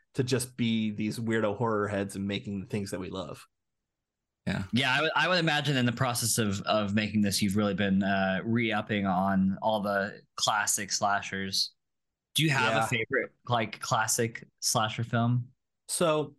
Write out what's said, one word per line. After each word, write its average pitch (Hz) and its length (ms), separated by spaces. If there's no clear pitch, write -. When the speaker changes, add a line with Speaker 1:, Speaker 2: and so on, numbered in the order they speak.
Speaker 1:
to 135 80
just 123 340
be 113 340
these 107 280
weirdo 110 360
horror 107 320
heads 98 280
and 98 120
making 101 320
the 92 60
things 101 260
that 92 80
we 90 100
love. 92 360
Speaker 2:
Yeah. 98 240
Speaker 3:
Yeah, 127 240
I 143 60
would, 160 140
I 151 120
would 180 120
imagine 147 360
in 123 100
the 123 60
process 120 460
of, 101 240
of 101 320
making 107 280
this, 98 200
you've 101 160
really 104 160
been, 98 300
uh, 95 400
re-upping 107 640
on 95 540
all 107 200
the 101 400
classic 104 560
slashers. 98 800
Do 156 80
you 156 80
have 131 220
Speaker 1:
Yeah. 135 120
Speaker 3:
a - 20
favorite, 113 440
like, 113 320
classic 117 640
slasher 117 440
film? 120 460
Speaker 1:
So 151 520